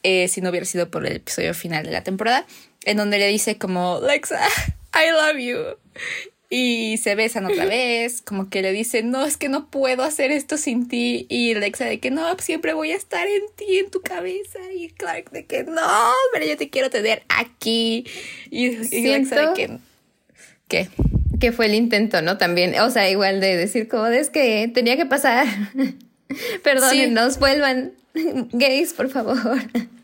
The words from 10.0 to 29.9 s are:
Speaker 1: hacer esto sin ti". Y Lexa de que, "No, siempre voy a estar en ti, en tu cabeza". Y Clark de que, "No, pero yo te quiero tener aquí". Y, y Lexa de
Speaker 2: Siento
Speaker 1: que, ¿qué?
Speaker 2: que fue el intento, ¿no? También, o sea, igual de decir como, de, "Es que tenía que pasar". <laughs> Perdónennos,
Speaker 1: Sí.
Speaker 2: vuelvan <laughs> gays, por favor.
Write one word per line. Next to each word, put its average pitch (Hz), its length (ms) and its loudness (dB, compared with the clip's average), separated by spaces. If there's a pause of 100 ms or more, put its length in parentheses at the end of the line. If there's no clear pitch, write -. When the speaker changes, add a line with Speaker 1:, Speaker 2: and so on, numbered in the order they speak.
Speaker 1:
hacer 285 280 0
esto 294 260 -2
sin 240 300 -2
ti". 240 420 -2
Y 240 260 0
Lexa 214 300 -2
de 220 140 -4
que, 262 120 -4
"No, 330 280 -2
siempre 320 340 -4
voy 311 180 -4
a 359 40 -2
estar 370 320 -4
en 403 140 0 (140)
ti, 392 240 0
en 392 100 -2
tu 381 120 -4
cabeza". 370 580 -8 (160)
Y 339 140 -10
Clark - 420 -8
de - 160 -14
que, - 160 -4
"No, 320 180 -4 (500)
pero 311 140 -2
yo 302 120 -2
te 285 120 -6
quiero 262 220 -2
tener 220 380 0
aquí". 226 760 0 (460)
Y, 240 160 0
y 247 100 0
Lexa 226 180 -6
de 233 60 0
Speaker 2:
Siento 269 540 2
Speaker 1:
que, - 220 -4 (920)
¿qué? 175 220 -2 (500)
Speaker 2:
que 240 120 4
fue 233 140 0
el 208 100 4
intento, 220 460 2
¿no? 175 160 0
También, 175 420 2
o 226 120 4
sea, 202 180 4
igual 196 320 2
de 190 160 4
decir 214 300 0
como, 220 160 0
de, 233 160 4
"Es 294 100 0
que 226 440 2
tenía 247 220 4
que 320 120 2
pasar". 269 400 4 (260)
<laughs> - 880 -6
Perdónennos, 262 680 4
Speaker 1:
Sí. - 60 -6
Speaker 2:
vuelvan 269 540 2 (200)
<laughs> - 0 - (400)
gays, 269 400 2
por 262 160 -2
favor. 240 500 -2 (440)